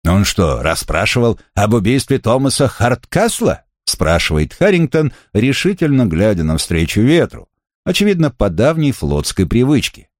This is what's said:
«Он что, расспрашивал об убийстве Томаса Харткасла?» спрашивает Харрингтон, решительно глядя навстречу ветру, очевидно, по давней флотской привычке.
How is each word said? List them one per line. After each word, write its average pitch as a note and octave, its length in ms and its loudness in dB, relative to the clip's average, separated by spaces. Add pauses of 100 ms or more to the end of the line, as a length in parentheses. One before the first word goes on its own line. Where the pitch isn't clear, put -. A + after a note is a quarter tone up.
«Он F#2+ 180 2
что, D2+ 360 0
расспрашивал G2+ 760 -2 (140)
об G#2 200 0
убийстве A#2+ 460 0
Томаса C3 480 0
Харткасла?» C3 960 -2 (220)
спрашивает D#2 680 -2
Харрингтон, E3 600 0 (200)
решительно C3+ 720 0
глядя F2+ 380 0
навстречу D#2+ 580 -2
ветру, C#3 480 0 (360)
очевидно, F#3 460 0
по G2+ 180 -2
давней C#3+ 420 0
флотской D2 540 -2
привычке. B2+ 640 0 (100)